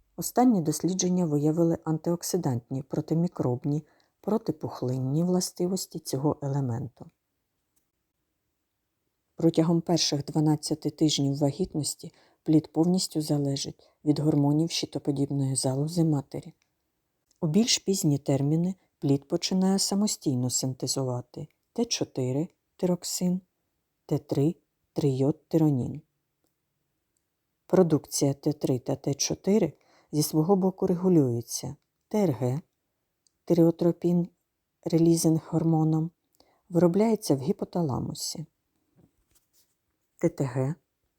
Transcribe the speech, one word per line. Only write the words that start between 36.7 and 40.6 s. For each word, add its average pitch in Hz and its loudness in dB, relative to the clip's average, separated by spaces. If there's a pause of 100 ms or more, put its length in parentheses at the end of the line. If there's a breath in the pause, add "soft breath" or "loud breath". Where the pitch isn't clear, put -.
в 131 0
гіпоталамусі. 160 -4 (1700)
Т 170 0
Т 170 -4
Г, 131 -2 (440)